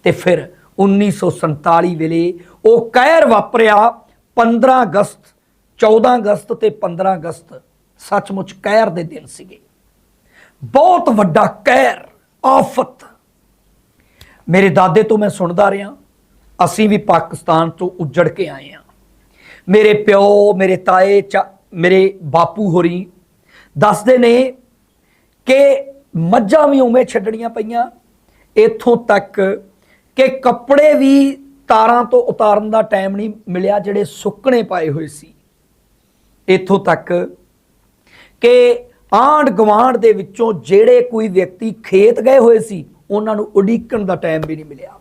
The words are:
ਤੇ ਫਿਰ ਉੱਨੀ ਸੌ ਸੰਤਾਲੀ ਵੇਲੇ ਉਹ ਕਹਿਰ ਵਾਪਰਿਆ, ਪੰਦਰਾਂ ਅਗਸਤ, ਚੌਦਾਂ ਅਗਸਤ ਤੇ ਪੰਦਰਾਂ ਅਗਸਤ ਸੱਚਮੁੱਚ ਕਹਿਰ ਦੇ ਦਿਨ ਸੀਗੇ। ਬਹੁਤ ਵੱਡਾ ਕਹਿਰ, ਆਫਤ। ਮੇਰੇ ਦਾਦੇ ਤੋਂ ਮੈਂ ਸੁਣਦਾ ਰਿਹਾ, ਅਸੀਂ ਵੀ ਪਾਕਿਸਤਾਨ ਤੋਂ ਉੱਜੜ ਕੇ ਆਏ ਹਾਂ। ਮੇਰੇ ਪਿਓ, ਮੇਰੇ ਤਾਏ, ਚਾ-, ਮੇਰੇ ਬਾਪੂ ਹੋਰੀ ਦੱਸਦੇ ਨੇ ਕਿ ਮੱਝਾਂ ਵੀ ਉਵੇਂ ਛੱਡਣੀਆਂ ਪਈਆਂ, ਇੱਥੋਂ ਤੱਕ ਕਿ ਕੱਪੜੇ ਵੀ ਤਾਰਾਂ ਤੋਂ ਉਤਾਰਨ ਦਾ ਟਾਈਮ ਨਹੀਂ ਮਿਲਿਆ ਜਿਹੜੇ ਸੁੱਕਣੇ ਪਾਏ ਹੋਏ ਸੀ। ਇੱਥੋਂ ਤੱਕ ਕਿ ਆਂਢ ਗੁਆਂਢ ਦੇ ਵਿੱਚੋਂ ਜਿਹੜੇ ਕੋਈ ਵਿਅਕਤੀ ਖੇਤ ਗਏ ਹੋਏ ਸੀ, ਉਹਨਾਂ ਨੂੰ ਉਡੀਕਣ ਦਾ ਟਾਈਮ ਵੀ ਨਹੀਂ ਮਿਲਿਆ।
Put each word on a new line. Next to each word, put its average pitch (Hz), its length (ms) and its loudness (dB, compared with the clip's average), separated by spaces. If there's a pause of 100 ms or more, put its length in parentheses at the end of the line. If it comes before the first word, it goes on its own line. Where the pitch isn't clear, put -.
ਤੇ 180 80 0
ਫਿਰ 165 340 -2 (320)
ਉੱਨੀ 196 320 0
ਸੌ 180 200 -4
ਸੰਤਾਲੀ 170 680 -2
ਵੇਲੇ 165 360 -4 (320)
ਉਹ 233 260 2
ਕਹਿਰ 294 360 2
ਵਾਪਰਿਆ, 220 600 2 (480)
ਪੰਦਰਾਂ 240 460 2
ਅਗਸਤ, 196 380 -4 (600)
ਚੌਦਾਂ 226 380 2
ਅਗਸਤ 208 340 -4
ਤੇ 220 180 -4
ਪੰਦਰਾਂ 190 460 -4
ਅਗਸਤ 156 440 -16 (400)
ਸੱਚਮੁੱਚ 196 520 -8 (100)
ਕਹਿਰ 214 280 0
ਦੇ 170 120 -10
ਦਿਨ 233 240 -16
ਸੀਗੇ। - 320 -20 (1040)
ਬਹੁਤ 330 460 2
ਵੱਡਾ 208 380 0 (180)
ਕਹਿਰ, 254 420 0 (380)
ਆਫਤ। - 600 -2 (1500)
ਮੇਰੇ 190 180 2
ਦਾਦੇ 185 340 2
ਤੋਂ 214 160 0
ਮੈਂ 208 120 -2
ਸੁਣਦਾ 185 400 -2
ਰਿਹਾ, 202 240 -10 (640)
ਅਸੀਂ 220 300 0
ਵੀ 202 100 0
ਪਾਕਿਸਤਾਨ 165 720 -2
ਤੋਂ 180 200 -8 (100)
ਉੱਜੜ 165 280 -2
ਕੇ 175 200 -6
ਆਏ 139 240 -20
ਹਾਂ। 156 100 -20 (840)
ਮੇਰੇ 214 240 4 (140)
ਪਿਓ, 202 480 4
ਮੇਰੇ 185 220 0
ਤਾਏ, 190 440 2
ਚਾ-, 196 280 -4 (260)
ਮੇਰੇ 185 480 0
ਬਾਪੂ 165 480 -2
ਹੋਰੀ 175 360 -2 (680)
ਦੱਸਦੇ 208 420 2
ਨੇ 240 340 2 (920)
ਕਿ 277 380 2 (320)
ਮੱਝਾਂ 220 520 2
ਵੀ 277 120 2
ਉਵੇਂ 247 240 2
ਛੱਡਣੀਆਂ 220 460 -6
ਪਈਆਂ, 233 360 -6 (680)
ਇੱਥੋਂ 226 400 2 (100)
ਤੱਕ 202 340 -2 (760)
ਕਿ 262 120 2 (120)
ਕੱਪੜੇ 285 540 2
ਵੀ 277 420 2 (320)
ਤਾਰਾਂ 233 360 2
ਤੋਂ 240 180 2
ਉਤਾਰਨ 214 480 0
ਦਾ 220 120 0
ਟਾਈਮ 196 340 -4
ਨਹੀਂ 208 160 -8 (160)
ਮਿਲਿਆ 190 300 -2
ਜਿਹੜੇ 202 260 -4
ਸੁੱਕਣੇ 233 580 -4
ਪਾਏ 175 280 -6
ਹੋਏ 156 160 -8
ਸੀ। - 260 -20 (1160)
ਇੱਥੋਂ 185 360 0
ਤੱਕ 180 280 -2 (1300)
ਕਿ 247 420 4 (280)
ਆਂਢ 277 380 2
ਗੁਆਂਢ 214 460 2
ਦੇ 220 160 2
ਵਿੱਚੋਂ 214 400 -4 (100)
ਜਿਹੜੇ 233 380 4 (100)
ਕੋਈ 220 180 -4
ਵਿਅਕਤੀ 185 460 -4 (100)
ਖੇਤ 214 360 2
ਗਏ 262 180 4
ਹੋਏ 233 200 4
ਸੀ, 180 260 -8 (260)
ਉਹਨਾਂ 214 260 -4
ਨੂੰ 214 200 -8
ਉਡੀਕਣ 226 480 -2
ਦਾ 185 120 -4
ਟਾਈਮ 160 300 -6
ਵੀ 156 100 -10
ਨਹੀਂ 156 80 -18
ਮਿਲਿਆ। 143 360 -20